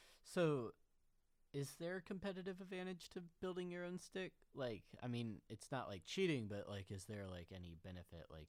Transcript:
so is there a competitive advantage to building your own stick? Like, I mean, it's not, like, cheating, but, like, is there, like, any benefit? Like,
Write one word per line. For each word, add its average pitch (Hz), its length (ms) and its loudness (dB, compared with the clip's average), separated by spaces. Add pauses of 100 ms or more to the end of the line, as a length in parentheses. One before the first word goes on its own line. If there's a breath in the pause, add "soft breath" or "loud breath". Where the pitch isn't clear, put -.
(240 loud breath)
so 147 480 6 (840)
is 139 260 0
there 175 180 0
a 180 40 -2
competitive 190 600 -2
advantage 185 500 -4
to 180 100 -4 (180)
building 180 300 2
your 175 160 -2
own 180 140 -2
stick? 185 340 -4 (220)
Like, 123 260 2 (220)
I 123 40 0
mean, 120 300 2 (120)
it's - 220 -6
not, 127 160 2
like, 98 160 -4
cheating, 156 460 4
but, 101 180 -2
like, 98 220 -4
is 95 160 -4
there, 101 240 -4
like, 87 260 -6
any 87 280 -8
benefit? 90 480 -8
Like, 78 180 -10